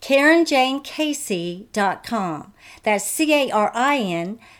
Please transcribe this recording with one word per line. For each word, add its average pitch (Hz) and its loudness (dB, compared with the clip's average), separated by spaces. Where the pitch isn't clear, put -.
Karen 294 4
Jane 269 0
Casey 202 -6
dot 196 -2
com. 180 -6
That's 208 0
C 311 0
A 277 2
R 214 2
I 277 0
N 185 -4